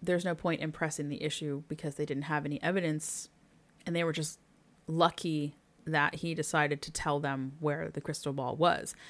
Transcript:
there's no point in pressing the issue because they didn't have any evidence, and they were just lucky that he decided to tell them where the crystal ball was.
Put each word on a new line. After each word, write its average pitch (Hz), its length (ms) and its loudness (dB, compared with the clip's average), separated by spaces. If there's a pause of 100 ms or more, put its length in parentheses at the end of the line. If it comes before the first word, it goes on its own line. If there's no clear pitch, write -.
there's 180 220 2
no 175 100 2
point 165 280 0
in 156 100 -2
pressing 151 380 -2
the 139 120 -4
issue 151 460 -2
because 151 280 -6
they 147 100 0
didn't 143 180 -2
have 151 220 0
any 143 160 -2
evidence, 160 640 0 (560)
and 170 100 -2
they 170 100 4
were 160 100 2
just 156 240 -4 (480)
lucky 160 680 2 (300)
that 151 320 4
he 165 180 -2
decided 147 460 2
to - 100 -10
tell 147 300 0
them 135 400 -2
where 151 300 -2
the 147 100 -6
crystal 147 320 -4
ball 135 240 -2
was. 170 380 4 (160)